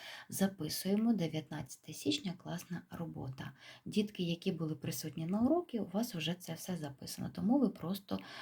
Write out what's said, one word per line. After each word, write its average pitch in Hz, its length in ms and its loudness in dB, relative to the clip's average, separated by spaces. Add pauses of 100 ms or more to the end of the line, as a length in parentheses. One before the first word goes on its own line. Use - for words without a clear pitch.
(300)
Записуємо: 196 840 4
"Дев'ятнадцяте 156 800 -2
січня, - 400 0
класна 175 560 -6
робота". 151 600 -6 (340)
Дітки, 202 380 0
які 170 280 0
були 160 240 0
присутні - 500 -4
на 196 160 2
уроці, 302 380 4
у 185 60 -2
вас 202 300 0
вже 160 180 0
це 170 200 -8
все 175 240 -4
записано, - 520 -6
тому 196 300 6
ви 226 100 8
просто 190 500 -2 (220)